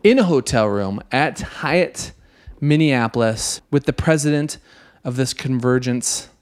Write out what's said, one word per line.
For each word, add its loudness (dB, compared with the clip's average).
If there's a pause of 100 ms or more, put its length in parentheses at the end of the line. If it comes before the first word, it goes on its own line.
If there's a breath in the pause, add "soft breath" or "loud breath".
in 6
a 4
hotel 2
room -2 (100)
at 0
Hyatt -4 (500 soft breath)
Minneapolis 0 (100)
with 0
the 0
president 0 (440 soft breath)
of -6
this -2
Convergence -2 (140)